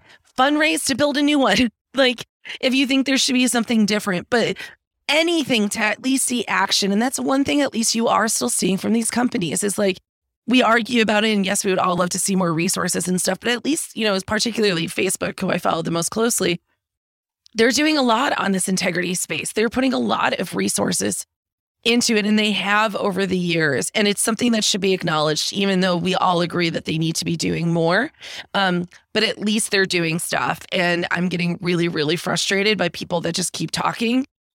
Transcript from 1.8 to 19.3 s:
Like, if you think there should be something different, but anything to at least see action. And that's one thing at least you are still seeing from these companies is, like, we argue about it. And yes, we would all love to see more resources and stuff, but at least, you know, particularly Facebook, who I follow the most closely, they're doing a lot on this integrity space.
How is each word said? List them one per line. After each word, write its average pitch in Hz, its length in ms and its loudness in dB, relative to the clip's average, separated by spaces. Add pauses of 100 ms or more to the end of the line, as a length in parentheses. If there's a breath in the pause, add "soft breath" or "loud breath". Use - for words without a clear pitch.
Like, 254 300 2 (340 loud breath)
if 247 160 0
you 269 120 4
think 262 180 2
there 269 140 2
should - 160 0
be 254 140 4
something 226 360 2
different, 202 460 -2
but 202 260 2 (520 loud breath)
anything 285 640 2
to 196 100 -8
at 214 220 -2
least 262 220 0
see 247 220 -4
action. 196 440 0
And 202 120 2
that's 262 180 -2
one 269 240 0
thing 285 160 0
at 277 140 0
least 220 200 0
you 226 140 0
are 214 200 2
still 240 200 -2
seeing 185 300 0
from 208 160 0
these 233 160 0
companies 226 520 -2
is, 202 140 -2
like, 196 220 0 (480)
we 247 160 4
argue 226 400 2
about 208 220 2
it. 220 100 2
And 196 100 2
yes, 196 220 -2
we 196 40 2
would 185 80 2
all 175 180 2
love 180 140 0
to - 80 -4
see 196 160 0
more 180 200 2
resources 175 540 -2
and 185 120 0
stuff, 190 200 -2
but 226 100 -2
at 240 160 -2
least, - 280 -4
you 220 120 -2
know, 196 200 0
particularly 208 600 0
Facebook, 185 520 -4
who 185 120 -2
I 175 80 0
follow 165 240 -2
the 165 80 -4
most 165 180 -2
closely, 185 540 0 (920)
they're 226 160 4
doing 302 280 2
a 277 40 2
lot 247 360 2
on 190 140 0
this 190 180 -2
integrity 180 440 -2
space. - 380 -6